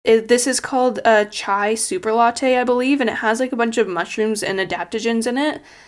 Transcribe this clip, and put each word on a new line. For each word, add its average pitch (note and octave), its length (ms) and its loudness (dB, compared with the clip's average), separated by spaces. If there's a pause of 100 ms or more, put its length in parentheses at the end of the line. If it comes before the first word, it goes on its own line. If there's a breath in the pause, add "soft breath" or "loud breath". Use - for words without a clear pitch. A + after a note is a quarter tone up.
it, A3 240 4
this A#3+ 180 4
is B3+ 140 0
called B3+ 460 0
a G#3+ 200 4
chai G#3 480 -2
super A3 400 -4
latte, A#3 440 2
I B3 80 0
believe, B3+ 360 2
and A3+ 80 0
it - 60 -4
has, A3+ 240 0
like, B3+ 120 -2
a C4 40 -6
bunch A#3 240 0
of G3+ 80 2
mushrooms G#3 560 -4
and F#3+ 160 -4
adaptogens G#3+ 640 -4
in B3 140 -2
it. D4+ 240 -4 (240 loud breath)